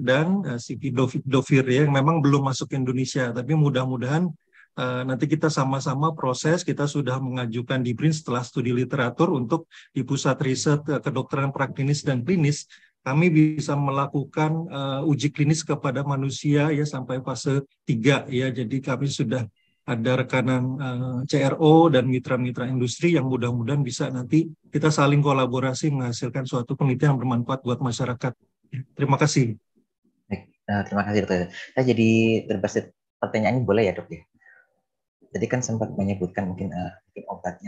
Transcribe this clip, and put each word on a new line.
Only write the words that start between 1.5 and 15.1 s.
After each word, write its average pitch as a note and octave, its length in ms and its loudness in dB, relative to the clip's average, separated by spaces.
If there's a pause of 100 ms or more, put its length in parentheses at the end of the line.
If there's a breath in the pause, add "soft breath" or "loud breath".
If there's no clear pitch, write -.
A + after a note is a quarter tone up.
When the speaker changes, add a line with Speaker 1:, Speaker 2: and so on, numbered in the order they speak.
Speaker 1:
ya, C#3+ 160 4
yang C#3 80 2
memang D3+ 240 2
belum C#3 320 2
masuk B2 160 -6
ke - 80 -8
Indonesia, B2+ 560 -2
tapi B2 240 -2
mudah-mudahan, C3 720 0 (480 soft breath)
eh, B2+ 320 -4
nanti C3 240 -2
kita D#3 160 2
sama-sama C#3 640 0
proses, D#3 560 0
kita C#3+ 160 -2
sudah C#3+ 400 -2
mengajukan B2 560 -4
di B2 160 -2
brin D#3 160 2
setelah B2+ 320 -4
studi B2 320 -2
literatur B2+ 560 0
untuk D3 400 -2 (240 loud breath)
di C3 80 -2
pusat C3+ 400 0
riset, D3 480 0
eh, C3 80 0
kedokteran C#3 560 -4
praklinis C#3+ 480 -2
dan C3+ 240 0
klinis, D#3 400 0 (400 soft breath)
kami D#3+ 240 4
bisa D#3 480 4
melakukan, C#3 720 0 (160)
eh, C#3 400 -6
uji C#3+ 240 2